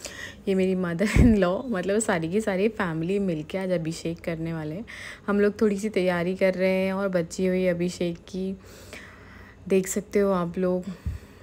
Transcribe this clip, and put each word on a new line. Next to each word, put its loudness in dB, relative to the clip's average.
ये 2
मेरी 2
mother 0
in 8
law, 0
मतलब 0
सारी 0
की 0
सारी 0
फैमिली -2
मिलके -2
आज -2
अभिषेक -4
करने -6
वाले -8
हैं। -10
हम 2
लोग 4
थोड़ी 4
सी -4
तैयारी 0
कर 4
रहे 2
हैं 0
और -2
बची -2
हुई 2
अभिषेक -2
की -8
देख 2
सकते -2
हो 4
आप -2
लोग, 0